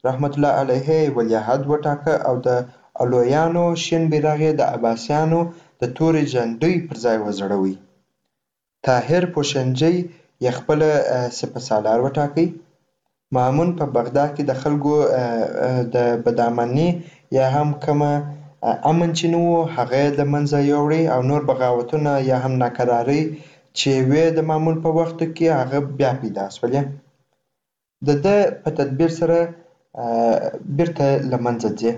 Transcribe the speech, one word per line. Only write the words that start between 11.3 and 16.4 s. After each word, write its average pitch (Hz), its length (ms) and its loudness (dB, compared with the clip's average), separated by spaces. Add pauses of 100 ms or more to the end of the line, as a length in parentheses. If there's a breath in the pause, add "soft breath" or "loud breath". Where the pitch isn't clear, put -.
سالار 110 400 0
وټاکئ. 147 480 0 (840)
مامون 131 460 2
په 151 80 -2
بغداد 123 500 0
کې 151 80 -4
د 135 100 -2
خلکو، 143 480 -2
اه، - 100 2
اه، 123 720 -2
د 117 140 -2 (280)
بدامني 120 640 0 (420 loud breath)